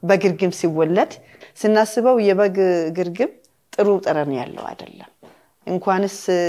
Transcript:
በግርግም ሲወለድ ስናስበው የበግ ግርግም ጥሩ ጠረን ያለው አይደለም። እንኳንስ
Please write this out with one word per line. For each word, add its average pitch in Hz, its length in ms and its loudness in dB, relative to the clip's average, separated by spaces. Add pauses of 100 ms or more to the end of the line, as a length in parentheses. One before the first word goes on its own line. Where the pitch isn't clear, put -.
በግርግም 185 500 0
ሲወለድ 165 600 0 (440)
ስናስበው 220 640 2
የበግ 196 380 2 (360)
ግርግም 180 380 -4 (420)
ጥሩ 202 160 0 (120)
ጠረን 147 320 -2
ያለው 117 320 -8
አይደለም። - 460 -16 (560)
እንኳንስ 190 500 -2 (320)